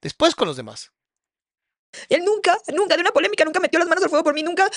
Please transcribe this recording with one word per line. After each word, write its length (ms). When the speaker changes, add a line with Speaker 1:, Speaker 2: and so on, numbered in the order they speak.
Speaker 1:
después 340
con 140
los 80
demás. 360
Speaker 2:
Él 160
nunca, 320
nunca 220
de 60
una 100
polémica, 320
nunca 160
metió 180
las 100
manos 160
al 60
fuego 140
por 100
mí, 80
nunca, 340